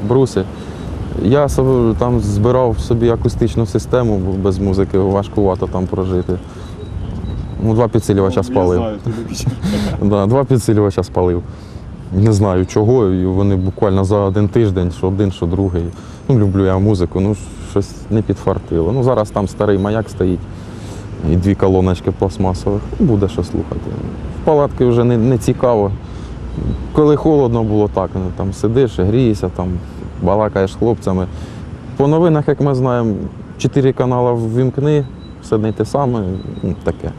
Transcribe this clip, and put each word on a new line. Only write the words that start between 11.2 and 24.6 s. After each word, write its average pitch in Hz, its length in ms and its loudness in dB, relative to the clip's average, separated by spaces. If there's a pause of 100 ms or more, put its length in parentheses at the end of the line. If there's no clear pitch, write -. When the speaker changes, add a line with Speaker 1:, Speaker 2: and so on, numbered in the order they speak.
Speaker 1:
Не 107 160 6
знаю 95 340 4
чого, 107 400 4
і 92 200 2
вони 98 300 2
буквально 95 480 2
за 101 140 2
один 101 300 2
тиждень, 92 500 2
що 92 100 0
один, 98 240 0
що 87 140 -4
другий. 90 380 0 (440)
Ну, 131 100 4
люблю 98 260 4
я 95 140 2
музику, 92 420 2
ну, 101 160 0 (340)
щось 101 200 -2 (200)
не 107 120 2
підфартило. 90 680 -2
Ну, 131 100 0
зараз 113 280 2
там 101 180 -2
старий 104 300 2
маяк 107 300 -2
стоїть 90 320 -2 (920)
і 87 40 4
дві 95 180 2
колоночки 92 560 2
пластмасових. 95 680 -2 (200)
Ну, 202 60 4
буде 101 220 2
що 90 160 -4
слухати. - 360 -6 (640)
В - 20 -10
палатки 143 400 2